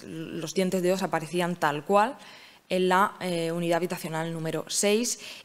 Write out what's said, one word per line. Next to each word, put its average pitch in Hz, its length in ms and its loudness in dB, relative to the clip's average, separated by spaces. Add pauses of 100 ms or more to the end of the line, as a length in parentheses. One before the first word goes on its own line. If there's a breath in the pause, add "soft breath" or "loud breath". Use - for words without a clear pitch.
los 160 480 -8
dientes 185 280 2
de 180 100 4
hoz 190 100 -2
aparecían 170 540 -2
tal 147 280 0
cual 208 340 4 (500 loud breath)
en 185 200 2
la, 190 320 4
eh, 170 320 -2
unidad 170 240 2
habitacional 165 560 -4
número 160 360 -4
seis 214 520 0 (240 loud breath)